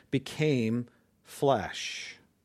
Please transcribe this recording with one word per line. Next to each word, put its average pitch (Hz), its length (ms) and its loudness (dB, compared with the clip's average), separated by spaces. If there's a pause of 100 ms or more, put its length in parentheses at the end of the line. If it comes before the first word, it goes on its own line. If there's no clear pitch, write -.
(100)
"became 123 800 0 (340)
flesh." - 920 -2 (280)